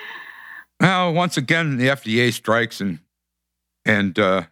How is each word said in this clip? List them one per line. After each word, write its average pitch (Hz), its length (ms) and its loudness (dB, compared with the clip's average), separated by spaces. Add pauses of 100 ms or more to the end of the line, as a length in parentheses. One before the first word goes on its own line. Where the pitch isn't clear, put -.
(800)
Well, 180 340 2
once 175 240 0
again, 156 400 0
the 127 120 2
F 135 140 -2
D 110 160 0
A 123 120 4
strikes 113 500 0
and, 92 180 -4 (880)
and, 101 340 0
uh, 95 320 2